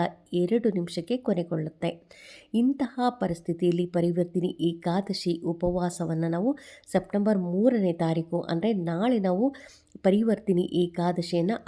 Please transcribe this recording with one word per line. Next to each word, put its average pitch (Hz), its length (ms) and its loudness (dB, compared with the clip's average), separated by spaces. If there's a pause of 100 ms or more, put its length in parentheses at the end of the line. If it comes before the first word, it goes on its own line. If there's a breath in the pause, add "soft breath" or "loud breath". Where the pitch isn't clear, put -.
(320)
ಎರಡು 190 380 2
ನಿಮಿಷಕ್ಕೆ 180 460 -4
ಕೊನೆಗೊಳ್ಳುತ್ತೆ. 170 920 -4 (460 loud breath)
ಇಂತಹ 254 540 0
ಪರಿಸ್ಥಿತಿಯಲ್ಲಿ 175 800 0
ಪರಿವರ್ತಿನಿ 175 720 0
ಏಕಾದಶಿ 170 840 -2
ಉಪವಾಸವನ್ನ 170 840 -2
ನಾವು 202 300 0 (340 loud breath)
ಸೆಪ್ಟೆಂಬರ್ 202 460 2
ಮೂರನೇ 190 540 2
ತಾರೀಕು, 165 480 -2
ಅಂದ್ರೆ 175 320 -2
ನಾಳೆ 190 460 0
ನಾವು 196 360 2 (440 loud breath)
ಪರಿವರ್ತಿನಿ 196 640 2
ಏಕಾದಶಿಯನ್ನ 175 880 0 (180)